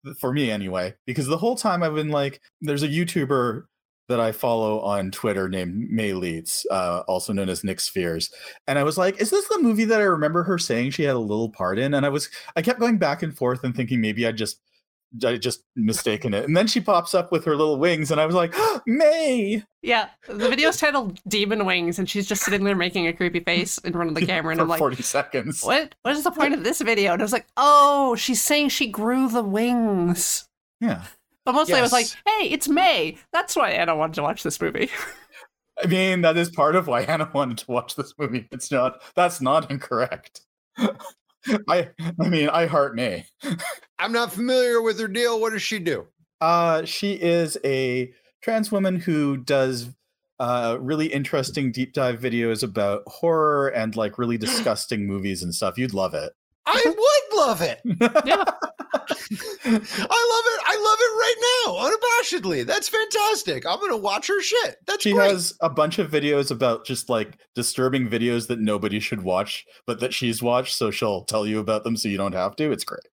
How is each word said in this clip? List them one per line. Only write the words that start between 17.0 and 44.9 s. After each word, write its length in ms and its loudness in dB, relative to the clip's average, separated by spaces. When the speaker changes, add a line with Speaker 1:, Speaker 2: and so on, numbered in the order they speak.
Speaker 1:
up 180 2
with 140 0
her 100 2
little 240 2
wings, 320 2
and 80 2
I 60 4
was 100 0
like, 180 0
<gasps> 160 -6
"May!" 760 2
Speaker 2:
Yeah, 260 0
the 220 0
video's 260 2
titled 500 0
Demon 380 0
Wings, 340 0
and 100 -2
she's 200 -2
just 160 -2
sitting 180 0
there 140 2
making 320 0
a 40 -2
creepy 280 -2
face 380 -2
in 140 -6
front 160 -2
of 60 -2
the 120 0
Speaker 1:
<laughs> 0 -
Speaker 2:
camera, 260 -2
and 60 -2
Speaker 1:
For 40 2
Speaker 2:
I'm 60 2
like, 100 0
Speaker 1:
forty 240 0
seconds. 600 -2
Speaker 2:
"What? 380 0
What 120 -2
is 80 -2
the 80 0
point 240 0
of 80 -4
this 180 -2
video?" 320 2
And 80 0
I 40 2
was 80 -2
like, 140 -2
"Oh, 580 6
she's 260 0
saying 280 2
she 180 0
grew 420 0
the 140 0
wings." 1080 0
Speaker 1:
Yeah. 220 -2
Speaker 2:
But 100 0
mostly 220 4
I 40 6
was 120 4
Speaker 3:
Yes. 240 2
Speaker 2:
like, 140 2
"Hey, 100 0
it's 180 -2
May. 500 2
That's 220 -2
why 160 2
Anna 240 2
wanted 200 0
to 100 -4
watch 180 -4
this 180 -4
movie." 300 -2
<laughs> 480 -12
Speaker 1:
I 20 2
mean, 360 2
that 140 6
is 140 0
part 240 2
of 140 2
why 140 2
Anna 300 -2
wanted 260 -2
to 120 -12
watch 240 -4
this 240 -8
movie. 320 -6
It's 220 -8
not, 280 0
that's 260 2
not 300 2
incorrect. 720 -4
<laughs> 180 -20
I, 220 2
I 80 2
mean, 200 2
I 180 2
heart 300 0
May. 300 -4
<laughs> 380 -14
Speaker 3:
I'm 100 -2
not 220 -2
familiar 500 2
with 160 0